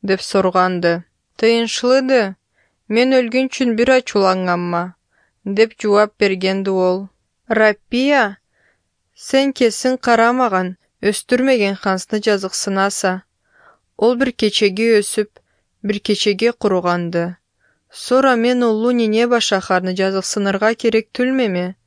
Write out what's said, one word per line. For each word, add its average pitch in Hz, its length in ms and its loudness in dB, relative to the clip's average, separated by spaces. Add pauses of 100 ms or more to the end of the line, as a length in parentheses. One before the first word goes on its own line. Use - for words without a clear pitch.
деп 190 180 -2
сорганды. 185 720 0 (440)
«Тыйынчлыды. 247 800 2 (720)
Мен 247 220 2
өлгөн 254 360 0
үчүн 240 280 -2
бир 240 160 2
ачууланганма?» — 185 920 0 (720)
деп 220 200 2
жооп 208 400 2
бергенди 190 560 -2
ол. 185 260 0 (500)
«Раппия, 240 760 2 (1000)
сен 269 320 0
кесин 254 460 0
карамаган, 233 680 2 (340)
өстүрмөгөн 226 760 0
Хансны 196 480 -4
жазыксынаса. 196 880 -2 (840)
Ол 240 180 2
бир 254 160 0
кечеге 208 600 0
өсүп, 208 360 0 (540)
бир 202 160 -2
кечеге 208 520 0
куруганды. 175 720 -2 (680)
Сора 262 420 2
мен 247 280 0
улуу 226 280 0
Нинева 233 480 0
шаһарын 185 520 -2
жазыксынырга 196 840 -2
керектүүлмеми? 220 920 -2 (200)